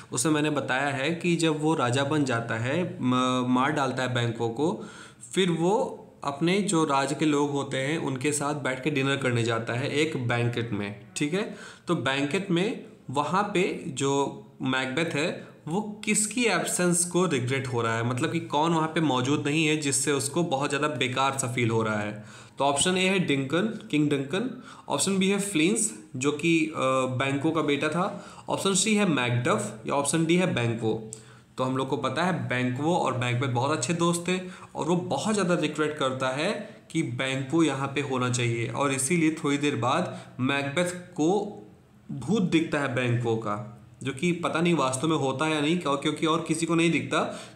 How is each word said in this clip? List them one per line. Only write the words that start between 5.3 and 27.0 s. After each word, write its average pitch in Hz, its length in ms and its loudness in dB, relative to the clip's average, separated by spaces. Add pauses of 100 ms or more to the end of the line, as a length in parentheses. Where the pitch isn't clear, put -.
फिर 180 180 2
वो 180 540 0 (180)
अपने 165 380 0
जो 165 220 2
राज 139 360 2
के 165 60 2
लोग 147 260 2
होते 131 260 -2
हैं 139 200 -2
उनके 139 340 -2
साथ 147 220 -2
बैठ 135 300 -4
के 160 60 0
डिनर 135 280 2
करने 123 260 0
जाता 113 300 0
है 127 160 -2
एक 143 380 -2
banket 120 440 0
में, 101 300 -6 (140)
ठीक 151 180 -2
है। 214 220 -4 (320)
तो 175 80 2
बैंकेट 139 560 0
में 180 340 0 (240)
वहाँ 156 440 0
पे 196 340 0
जो 139 580 0 (160)
Macbeth 131 440 0
है 165 440 -4 (180)
वो 202 380 -4
किसकी 220 380 0
absence 180 600 2
को 175 200 2
regret 131 420 0
हो 120 140 0
रहा 113 160 0
है, 117 120 0
मतलब 131 220 -2
कि 165 80 -2
कौन 165 340 0
वहाँ 160 140 2
पे 156 140 -2
मौजूद 139 440 2
नहीं 156 200 2
है 156 120 4
जिससे 139 340 0
उसको 139 320 0
बहुत 147 260 0
ज़्यादा 139 180 0
बेकार 131 500 0
सा 123 160 -4
feel 120 160 2
हो 113 140 2
रहा 107 160 0
है। 104 260 -6 (320)
तो 135 80 2
option 160 320 2
A 185 100 2
है 190 120 2
Duncan, 151 720 0
King 147 180 4
Duncan, 147 540 -2 (260)
Option 185 280 0
B 190 120 4
है 202 100 2
Flins 196 540 0 (220)
जो 135 160 0
कि, 160 340 2
अ, 156 60 -8 (340)